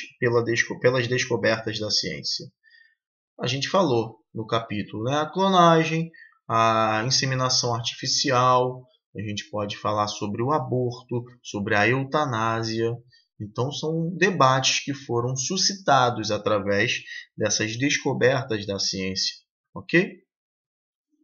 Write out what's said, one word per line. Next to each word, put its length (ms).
pela 240
desco-, 380
pelas 260
descobertas 720
da 100
ciência. 560
A 80
gente 220
falou 480
no 100
capítulo, 600
né? 100
A 100
clonagem, 840
a 600
inseminação 680
artificial, 1120
a 60
gente 280
pode 280
falar 320
sobre 340
o 80
aborto, 720
sobre 320
a 140
eutanásia. 1040
Então, 320
são 460
debates 640
que 100
foram 440
suscitados 960
através 640
dessas 400
descobertas 880
da 100
ciência, 580
ok? 440